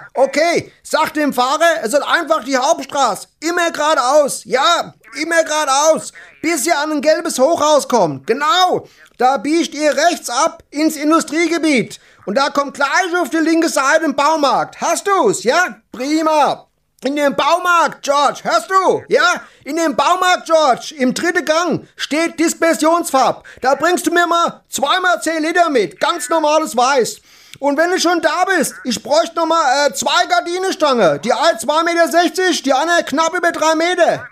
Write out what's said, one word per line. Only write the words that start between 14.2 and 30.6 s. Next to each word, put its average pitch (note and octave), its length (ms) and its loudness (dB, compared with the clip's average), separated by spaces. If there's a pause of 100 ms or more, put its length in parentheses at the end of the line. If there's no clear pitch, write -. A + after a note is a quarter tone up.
Hast D4+ 260 -2
du's, E4+ 380 2
ja? E4 340 0 (140)
Prima. D4 760 0 (380)
In C#4 120 -4
dem C#4+ 180 0
Baumarkt, E4 680 0
George, C4+ 400 0
hörst D#4+ 260 -2
du? E4+ 380 2
Ja? D4+ 340 2 (220)
In D4+ 140 -8
dem D#4 180 0
Baumarkt, F4+ 500 0
George, D4+ 520 2
im B3+ 160 0
dritten F4 320 -2
Gang D#4 500 -2
steht E4 440 -4
Dispersionsfarb. D#4+ 1080 0 (160)
Da C4+ 140 2
bringst D#4+ 300 0
du D#4+ 60 -2
mir F4 160 2
mal E4+ 420 -2
zwei C#4+ 300 -2
mal F4 220 0
zehn D#4+ 200 -4
Liter E4+ 280 0
mit. A3+ 300 -2
Ganz D#4+ 300 -2
normales D#4 460 0
Weiß. B3 460 0 (380)
Und C#4+ 180 0
wenn E4+ 140 2
du F#4 80 0
schon E4+ 220 0
da D#4+ 240 0
bist, F#4 380 0
ich A#3 180 -6
bräuchte D#4+ 360 0
noch E4 80 0
mal, D4 420 2
äh, B3+ 60 -4
zwei E4 340 0
Gardinenstangen. D#4 920 0